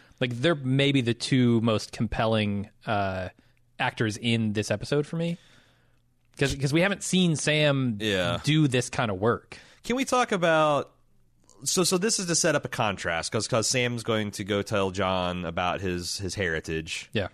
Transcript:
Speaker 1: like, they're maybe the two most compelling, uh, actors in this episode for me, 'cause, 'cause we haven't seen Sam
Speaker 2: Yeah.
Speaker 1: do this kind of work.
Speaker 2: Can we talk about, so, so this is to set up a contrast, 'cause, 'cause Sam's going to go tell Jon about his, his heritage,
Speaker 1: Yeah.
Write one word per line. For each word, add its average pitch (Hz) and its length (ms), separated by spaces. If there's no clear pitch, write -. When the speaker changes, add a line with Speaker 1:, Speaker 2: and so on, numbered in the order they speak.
Speaker 1:
like, 131 100
they're 165 140
maybe 139 460
the 117 140
two 120 480
most 110 300
compelling, 107 760
uh, 95 420
actors 120 400
in 113 340
this 104 180
episode 143 360
for - 100
me, 170 220
'cause, 139 160
'cause 139 180
we 165 100
haven't 196 200
seen 180 340
Sam 139 640
Speaker 2:
Yeah. 92 440
Speaker 1:
do 151 240
this 123 220
kind 120 200
of 95 80
work. 107 400
Speaker 2:
Can 233 140
we 269 80
talk 247 280
about, 160 600
so, 180 200
so 185 140
this 214 200
is 196 80
to 170 80
set 156 200
up 147 100
a - 40
contrast, 90 640
'cause, 110 160
'cause 113 180
Sam's 120 360
going 107 300
to 104 120
go 101 180
tell 98 280
Jon 92 560
about 85 340
his, 90 380
his 95 180
heritage, 80 760
Speaker 1:
Yeah. 98 220